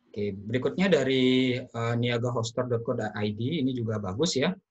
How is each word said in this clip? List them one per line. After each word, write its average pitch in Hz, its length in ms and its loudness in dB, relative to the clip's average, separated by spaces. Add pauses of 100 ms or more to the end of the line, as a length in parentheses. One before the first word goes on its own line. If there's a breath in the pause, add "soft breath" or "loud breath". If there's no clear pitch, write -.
(120)
Oke, 104 240 -4
berikutnya 127 560 0
dari, 127 640 4
eh, 117 400 -2
niagahoster 120 720 -2
dot 117 160 0
co 131 80 -2
dot 107 240 -4
I 107 160 0
D, 127 320 -2
ini 131 80 2
juga 110 320 -2
bagus 107 320 -2
ya. 143 160 2 (200)